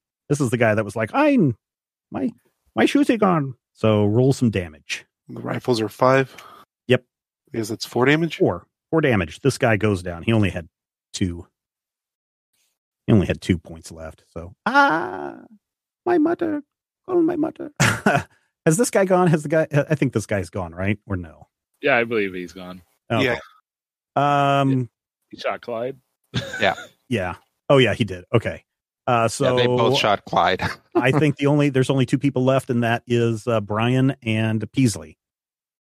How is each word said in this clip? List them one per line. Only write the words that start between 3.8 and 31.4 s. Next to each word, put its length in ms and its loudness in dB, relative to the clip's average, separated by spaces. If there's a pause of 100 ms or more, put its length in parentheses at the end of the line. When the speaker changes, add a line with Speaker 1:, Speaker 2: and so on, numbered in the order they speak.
Speaker 1:
roll 300 4
some 160 2
damage. 560 -8 (220)
Speaker 2:
The 120 -14
rifles 400 -4
are 80 -2
five. 480 2 (520)
Speaker 1:
Yep. 160 2 (460)
Speaker 2:
Because 200 -6
that's 160 -10
four 180 -2
damage? 320 0
Speaker 1:
Four. 300 -2 (240)
Four 100 0
damage. 400 0
This 180 -2
guy 200 2
goes 240 -2
down. 200 -10
He 100 0
only 180 2
had 180 -10 (440)
two. 360 -6 (1600)
He 60 4
only 160 6
had 120 -4
two 160 0
points 360 -14
left. 400 -16
So, 220 -14 (120)
ah, 720 -2 (680)
my 140 2
mother. 440 -2 (440)
Call 160 2
my 140 0
mother. 400 -6
<laughs> 40 -4 (840)
Has 100 4
this 140 0
guy 140 2
gone? 240 4
Has 160 2
the 40 -8
guy, 240 0
I 220 0
think 180 0
this 140 -2
guy's 240 -4
gone, 240 -8
right? 320 -2
Or 100 -4
no? 300 -12 (340)
Speaker 3:
Yeah, 160 2
I 60 2
believe 320 -2
he's 180 -10
gone. 300 -16 (300)
Speaker 1:
Okay. 260 0 (800)
Speaker 2:
Yeah. 440 2
Speaker 1:
Um, 300 0 (400)
Speaker 3:
He 80 -20
shot 240 -6
Clyde. 340 -8 (360)
<laughs> 280 -8
Speaker 4:
Yeah. 140 2 (340)
Speaker 1:
Yeah. 280 -4 (320)
Oh, 100 6
yeah, 160 4
he 100 -2
did. 200 -10 (100)
Okay. 300 -2 (420)
Uh, 220 2
so 280 0
Speaker 4:
Yeah, 60 2
they 60 2
both 300 2
shot 260 0
Clyde. 380 0 (180)
<laughs> 160 -14
Speaker 1:
I 160 2
think 240 2
the 100 -2